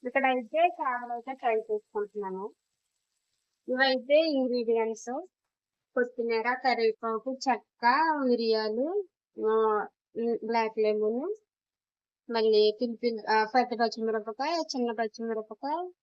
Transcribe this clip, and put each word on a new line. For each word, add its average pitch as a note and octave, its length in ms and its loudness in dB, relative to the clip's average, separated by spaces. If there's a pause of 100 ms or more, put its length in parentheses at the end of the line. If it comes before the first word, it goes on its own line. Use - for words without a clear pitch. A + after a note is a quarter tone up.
ఇక్కడైతే B3+ 640 -2
చేపలు B3 460 -4
అయితే A#3+ 200 -10
ఫ్రై B3+ 260 -2
చేసుకుంటున్నాను. G#3 840 -6 (1200)
ఇవైతే C4 500 2 (120)
ఇంగ్రీడియంట్స్ A#3 840 2 (840)
కొత్తిమీర, A#3 580 0
కరివేపాకు, A#3 800 0
చెక్క, - 480 -4 (380)
మిరియాలు, A3+ 680 0 (500)
ఆ, A3 140 0 (920)
బ్లాక్ A3 360 -2
లెమన్, G#3+ 420 0 (1080)
మళ్ళీ A3 340 4 (100)
పిలిపి-, A#3 560 -4
ఆ, A3 140 4
పెద్ద A#3+ 300 0
పచ్చిమిరపకాయ, A3+ 840 -2 (140)
చిన్న A#3+ 220 -2
పచ్చిమిరపకాయ A3+ 880 -6 (240)